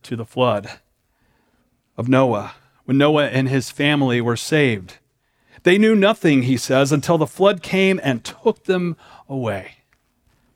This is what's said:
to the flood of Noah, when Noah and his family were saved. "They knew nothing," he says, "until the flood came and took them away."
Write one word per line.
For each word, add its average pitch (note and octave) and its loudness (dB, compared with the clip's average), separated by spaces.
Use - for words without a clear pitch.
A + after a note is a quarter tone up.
to - -10
the C3+ -10
flood A2 -2
of A#2+ -6
Noah, B2 0
when C3+ 0
Noah D3 2
and C3 -2
his C3 -2
family C#3+ 0
were A#2 -2
saved. A#2 -2
"They F3+ 4
knew A3 4
nothing," F#3+ 2
he B2+ 0
says, C3+ 0
"until D#3+ 0
the D#3 -2
flood G3 0
came F#3+ 0
and B2 -2
took - -6
them F3+ -4
away." A2 -8